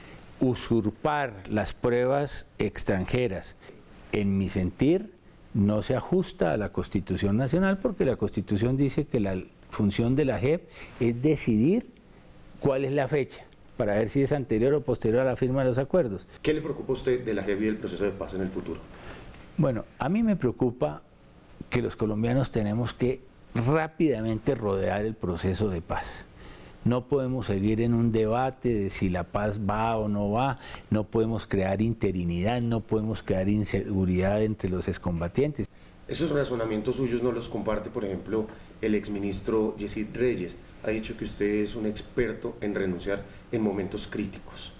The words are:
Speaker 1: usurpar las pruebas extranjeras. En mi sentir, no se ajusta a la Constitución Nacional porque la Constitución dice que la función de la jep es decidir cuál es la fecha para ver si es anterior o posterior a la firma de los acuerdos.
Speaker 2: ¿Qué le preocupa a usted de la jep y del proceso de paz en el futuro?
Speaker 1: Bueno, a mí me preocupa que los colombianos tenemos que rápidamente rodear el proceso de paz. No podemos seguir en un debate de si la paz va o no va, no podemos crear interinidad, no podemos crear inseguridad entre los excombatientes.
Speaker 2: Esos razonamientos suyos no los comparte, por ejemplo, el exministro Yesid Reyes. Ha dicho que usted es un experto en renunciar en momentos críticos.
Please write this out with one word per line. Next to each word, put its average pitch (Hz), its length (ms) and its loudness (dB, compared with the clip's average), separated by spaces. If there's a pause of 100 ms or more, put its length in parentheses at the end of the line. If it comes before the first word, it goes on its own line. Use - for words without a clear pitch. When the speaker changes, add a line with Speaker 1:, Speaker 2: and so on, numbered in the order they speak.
(400)
Speaker 1:
usurpar 117 1080 0
las 107 260 0
pruebas 127 720 2 (120)
extranjeras. 98 1000 -2 (560)
En 98 260 2
mi 95 100 2
sentir, 131 640 2 (400)
no 104 300 4
se - 120 0
ajusta 170 580 0
a 131 40 2
la 101 140 -2
Constitución 95 640 -2
Nacional 180 420 2
porque 196 280 0
la 120 100 2
Constitución 107 600 0
dice 143 280 2
que 120 140 -2
la 98 160 0 (340)
función 117 460 2
de 151 80 2
la 120 140 0
jep 147 280 2 (320)
es 120 220 2
decidir 143 640 4 (760)
cuál 139 260 2
es 135 60 -2
la 143 140 2
fecha 139 380 -2 (320)
para 104 180 2
ver 107 160 2
si 139 120 4
es 135 100 2
anterior 131 420 2
o 143 80 2
posterior 117 380 2
a 131 40 2
la 127 120 2
firma 131 260 2
de 131 80 4
los 120 80 0
acuerdos. 135 480 0 (160)
Speaker 2:
¿Qué 156 100 2
le 151 80 0
preocupa 131 320 -4
a 123 40 2
usted 123 280 0
de 113 100 -2
la 95 80 -2
jep 98 180 -2
y 110 40 0
del 110 120 2
proceso 92 280 -4
de 101 60 2
paz 92 240 -8
en 95 80 -2
el 92 60 -2
futuro? 85 300 -6 (800)
Speaker 1:
Bueno, 135 280 2 (140)
a 127 120 -2
mí 220 120 2
me 214 140 4
preocupa 127 680 0 (680)
que 123 100 0
los 107 160 -4
colombianos 117 540 0
tenemos 110 420 0
que - 280 0 (340)
rápidamente 127 1000 2
rodear 98 500 0
el 110 100 -2
proceso 92 560 0
de 87 100 -2
paz. - 460 -8 (580)
No 123 220 2
podemos 131 400 0
seguir 104 340 2
en 120 140 4
un 117 180 4
debate 117 640 2
de 98 160 0
si - 180 0
la 87 160 0
paz 104 340 -2
va 110 380 0
o 107 120 0
no 101 220 0
va, 131 280 0 (320)
no 104 140 2
podemos 113 420 0
crear 98 340 2
interinidad, 98 800 0
no 117 200 0
podemos 107 420 -2
crear 95 260 0
inseguridad 98 920 2
entre 107 260 -2
los 90 200 -2
excombatientes. 92 800 -2 (400)
Speaker 2:
Esos 143 220 -2
razonamientos 120 640 -2
suyos 120 260 0
no 123 100 2
los 113 160 -6
comparte, 107 420 -2
por 110 140 -4
ejemplo, 98 420 -2 (340)
el 110 140 2
exministro 101 800 0
Yesid 107 380 -6
Reyes. 104 420 0 (260)
Ha - 60 -4
dicho 110 300 -4
que 110 60 -6
usted 101 200 -2 (120)
es 104 180 0
un 117 100 -4
experto 110 800 -2
en 104 120 -2
renunciar 95 480 -2 (300)
en 117 80 0
momentos 101 460 -2
críticos. - 720 -8